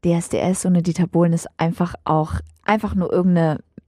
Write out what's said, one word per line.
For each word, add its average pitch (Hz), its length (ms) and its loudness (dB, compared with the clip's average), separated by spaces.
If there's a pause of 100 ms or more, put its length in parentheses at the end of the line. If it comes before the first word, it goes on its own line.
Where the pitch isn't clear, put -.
D 175 80 2
S 170 160 -2
D - 100 -4
S 185 280 -2
ohne 175 160 4
Dieter 170 240 0
Bohlen 170 260 2
ist 165 240 -4
einfach 170 380 -2 (100)
auch, 156 300 0 (280)
einfach 208 320 -2
nur 180 160 0
irgendeine 170 500 2 (280)